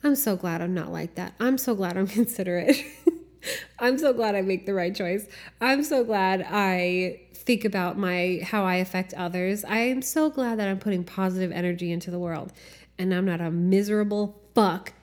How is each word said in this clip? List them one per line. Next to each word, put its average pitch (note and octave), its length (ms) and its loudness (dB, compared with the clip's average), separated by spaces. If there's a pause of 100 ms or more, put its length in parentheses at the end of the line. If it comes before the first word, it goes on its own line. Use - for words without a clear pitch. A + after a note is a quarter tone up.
I'm D4 140 4
so A3+ 200 0
glad E3+ 240 -4
I'm F3 140 -2
not E3 180 -4
like E3+ 220 -6
that. F3+ 260 -8
I'm B3+ 180 2
so B3+ 160 0
glad F#3+ 220 -2
I'm F#3+ 100 2
<laughs> G3+ 140 -2
considerate. F#3 560 2 (560)
<laughs> - 460 -10
I'm B3+ 200 2
so D4 140 4
glad A3+ 220 0
I G3 80 0
make F#3+ 240 -2
the G3+ 80 -2
right F3+ 200 0
choice. G3 320 -4 (340)
I'm C4+ 240 2
so D4 200 2
glad F#3+ 440 2
I F3+ 720 0 (140)
think A#3 300 0
about G3 340 -2
my, F3+ 440 0
how G3 220 0
I F#3 120 2
affect F#3 380 -2
others. F#3 500 -4
I G#3+ 140 -2
am B3+ 240 0
so D#4 280 0
glad B3 280 -2
that G#3 100 0
I'm G3 100 -2
putting F#3+ 260 -2
positive F#3 480 -2
energy F3 400 -2
into F3 180 -6
the F3 80 -6
world E3+ 340 -6 (460)
and F#3 140 0
I'm F3+ 140 2
not F3 140 0
a E3+ 100 -2
miserable G3+ 920 2 (140)
fuck F#3 480 2